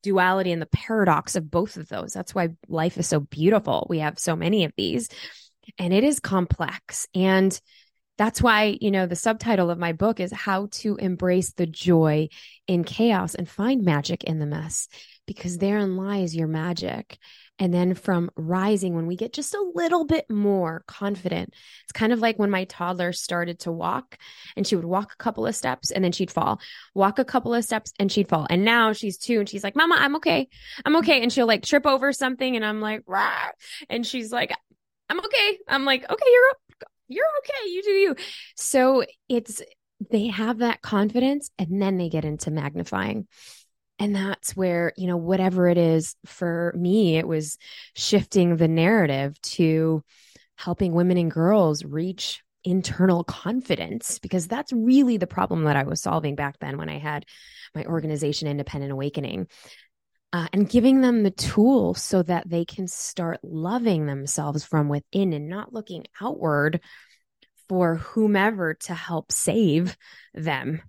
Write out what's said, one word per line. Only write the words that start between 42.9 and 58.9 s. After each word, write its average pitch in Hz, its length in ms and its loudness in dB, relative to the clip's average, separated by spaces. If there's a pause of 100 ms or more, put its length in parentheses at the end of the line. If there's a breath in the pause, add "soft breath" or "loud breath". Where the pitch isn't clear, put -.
And 208 140 0
that's 196 400 -4
where, 175 400 0
you 185 120 -4
know, 175 100 0
whatever 185 500 2
it 175 100 6
is, 160 380 2 (100)
for 170 520 -4
me, 175 400 4
it 160 100 0
was 156 300 -4 (400 loud breath)
shifting 180 580 2
the 160 140 4
narrative 160 720 2
to 160 640 2 (500 soft breath)
helping 175 380 -2
women 180 240 4
and 170 120 2
girls 165 540 4
reach 160 580 -6 (220)
internal 180 600 2
confidence, 208 920 -6
because 180 280 -4
that's 254 240 -6
really 247 460 4
the 180 100 -2
problem 180 380 0
that 147 100 4
I 139 80 2
was 160 180 -4
solving 156 340 -2
back 143 240 -6
then 143 180 -8
when 156 100 -8
I 151 100 -8
had 151 280 -8 (500 loud breath)
my 151 80 -8
organization, 156 640 -4
Independent 143 460 -6